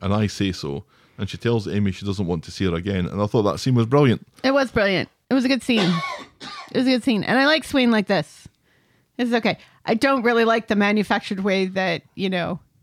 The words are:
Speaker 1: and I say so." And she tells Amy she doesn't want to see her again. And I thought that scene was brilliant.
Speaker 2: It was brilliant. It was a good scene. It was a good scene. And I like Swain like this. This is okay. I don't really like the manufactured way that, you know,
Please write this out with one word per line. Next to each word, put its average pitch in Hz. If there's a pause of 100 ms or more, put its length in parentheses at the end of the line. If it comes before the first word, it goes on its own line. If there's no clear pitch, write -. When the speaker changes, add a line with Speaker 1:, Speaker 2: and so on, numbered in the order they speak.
Speaker 1:
and 98
I 104
say 98
so." 71 (340)
And 95
she -
tells 117
Amy 98
she 101
doesn't 98
want 85
to -
see 98
her 90
again. 90
And 92
I 104
thought 110
that 101
scene 131
was 117
brilliant. 135 (180)
Speaker 2:
It 262
was 277
brilliant. 196 (220)
It 240
was 262
a 262
good 262
scene. 202 (760)
It -
was 254
a 262
good 247
scene. 220
And 214
I 269
like 311
Swain 254
like 214
this. - (680)
This 247
is 233
okay. 220 (260)
I -
don't 269
really 233
like 226
the 220
manufactured 202
way 190
that, 185 (120)
you 185
know, 175 (220)